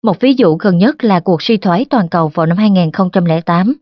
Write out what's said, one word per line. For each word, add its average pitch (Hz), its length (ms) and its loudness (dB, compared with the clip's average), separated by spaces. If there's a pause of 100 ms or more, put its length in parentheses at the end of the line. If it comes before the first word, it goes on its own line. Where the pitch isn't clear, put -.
Một 208 160 -2
ví 262 140 2
dụ 202 220 2
gần 175 220 0
nhất 254 260 0
là 196 160 2
cuộc 170 220 -2
suy 226 160 -2
thoái 202 280 -2
toàn 208 240 -2
cầu 165 180 -2
vào 160 180 -2
năm 170 120 0
hai 214 120 2
nghìn 175 220 2
không 185 220 -2
trăm 180 120 0
lẻ 165 160 0
tám. 185 400 0